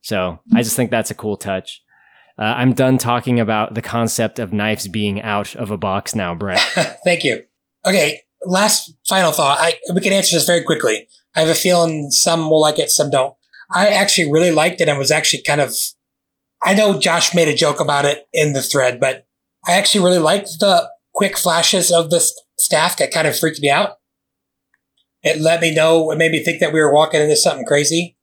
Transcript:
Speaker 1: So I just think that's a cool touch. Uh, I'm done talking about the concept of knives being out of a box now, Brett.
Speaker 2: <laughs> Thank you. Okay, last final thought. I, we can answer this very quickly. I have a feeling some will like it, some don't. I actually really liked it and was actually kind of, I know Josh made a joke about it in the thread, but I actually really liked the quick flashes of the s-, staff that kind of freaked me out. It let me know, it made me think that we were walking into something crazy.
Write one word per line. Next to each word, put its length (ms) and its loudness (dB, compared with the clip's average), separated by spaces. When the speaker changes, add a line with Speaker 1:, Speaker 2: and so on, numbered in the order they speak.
Speaker 1:
So 380 -4
I 80 2
just 120 -4
think 140 0
that's 220 -2
a 40 -10
cool 200 -6
touch. 460 -8
Uh, 40 -4
I'm 300 0
done 240 2
talking 420 0
about 340 -2
the 80 -6
concept 580 -4
of 140 -6
knives 340 -2
being 340 -4
out 360 -4
of 120 -8
a 80 -6
box 380 -4
now, 180 -4
Brett. 260 -4
Speaker 2:
<laughs> 440 -4
Thank 220 0
you. 180 -4
Okay, 360 0
last 480 0
final 240 2
thought. 280 0
I, 140 0
we 80 0
can 120 0
answer 240 0
this 80 0
very 180 2
quickly. 440 -2
I 60 0
have 80 2
a 60 2
feeling 560 0
some 380 0
will 120 4
like 180 2
it, 100 -2
some 220 0
don't. 240 0
I 180 2
actually 420 0
really 200 4
liked 300 2
it 60 2
and 100 0
was 140 0
actually 320 0
kind 180 0
of, 140 -2
I 100 2
know 260 2
Josh 360 0
made 140 4
a 60 0
joke 260 0
about 240 0
it 260 -2
in 220 0
the 80 -2
thread, 380 0
but 280 -2
I 60 2
actually 320 2
really 140 4
liked 300 0
the 300 2
quick 240 -2
flashes 540 0
of 180 2
the 80 2
s-, 160 0
staff 400 0
that 140 -2
kind 160 0
of 100 -2
freaked 220 -2
me 100 0
out. 280 0
It 160 0
let 220 2
me 120 0
know, 380 4
it 60 -2
made 140 2
me 120 -2
think 160 -4
that 140 0
we 80 2
were 120 4
walking 280 4
into 140 4
something 300 0
crazy. 580 0